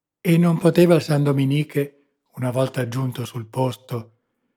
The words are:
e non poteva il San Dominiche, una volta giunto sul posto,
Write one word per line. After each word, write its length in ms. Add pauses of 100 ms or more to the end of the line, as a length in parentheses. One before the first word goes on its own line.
(220)
e 160
non 200
poteva 380
il 60
San 220
Dominiche, 960 (160)
una 160
volta 360
giunto 380
sul 220
posto, 720 (380)